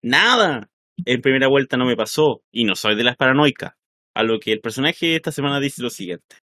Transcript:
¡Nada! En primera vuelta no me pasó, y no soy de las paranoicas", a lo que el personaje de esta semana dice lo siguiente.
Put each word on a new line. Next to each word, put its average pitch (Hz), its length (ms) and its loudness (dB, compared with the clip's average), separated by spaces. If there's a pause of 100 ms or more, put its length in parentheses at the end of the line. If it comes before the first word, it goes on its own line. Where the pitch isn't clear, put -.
¡Nada! 165 640 2 (360)
En 123 160 0
primera 135 260 2
vuelta 135 300 2
no 127 80 2
me 123 100 2
pasó, 113 460 0 (100)
y 117 140 0
no 95 100 0
soy 107 200 0
de 110 80 -2
las 123 140 0
paranoicas", 139 560 2 (420)
a 110 80 0
lo 113 160 0
que 110 140 -6
el 107 80 -4
personaje 135 460 -4
de 165 100 0
esta 156 140 -6
semana 143 280 -4
dice 139 240 -6
lo 123 80 -4
siguiente. - 460 -12 (140)